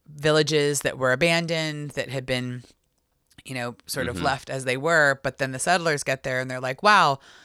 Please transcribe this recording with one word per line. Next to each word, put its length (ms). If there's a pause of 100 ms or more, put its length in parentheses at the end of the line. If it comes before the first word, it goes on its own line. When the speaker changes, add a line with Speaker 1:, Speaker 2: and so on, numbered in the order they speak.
Speaker 1:
villages 720
that 160
were 140
abandoned, 800
that 180
had 160
been, 380 (800)
you 80
know, 220 (100)
sort 220
of 80
Speaker 2:
Mm-hmm. 100
Speaker 1:
left 240
as 160
they 120
were. 440
But 160
then 140
the 80
settlers 440
get 200
there 160
and 100
they're 120
like, 200
"Wow, 380 (260)